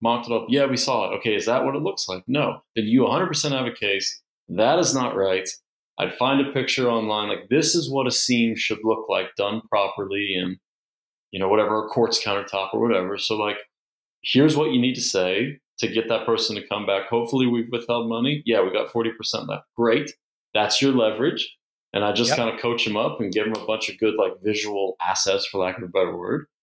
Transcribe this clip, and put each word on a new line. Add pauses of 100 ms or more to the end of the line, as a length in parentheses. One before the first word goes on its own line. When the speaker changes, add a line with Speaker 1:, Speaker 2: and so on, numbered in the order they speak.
Speaker 1:
mocked
it
up.
"Yeah,
we
saw
it."
"Okay,
is
that
what
it
looks
like?"
"No." (120)
Then
you
a
hundred
percent
have
a
case. (300)
That
is
not
right. (520)
I'd
find
a
picture
online,
like,
this
is
what
a
seam
should
look
like
done
properly
and, (720)
you
know,
whatever,
a
quartz
countertop
or
whatever.
So,
like, (680)
here's
what
you
need
to
say (200)
to
get
that
person
to
come
back.
Hopefully
we've
withheld
money.
Yeah,
we
got
forty
percent
left. (120)
Great. (420)
That's
your
leverage. (380)
And
I
just
Speaker 2:
Yep.
Speaker 1:
kinda
coach
'em
up
and
give
'em
a
bunch
of
good,
like,
visual
assets,
for
lack
of
a
better
word, (140)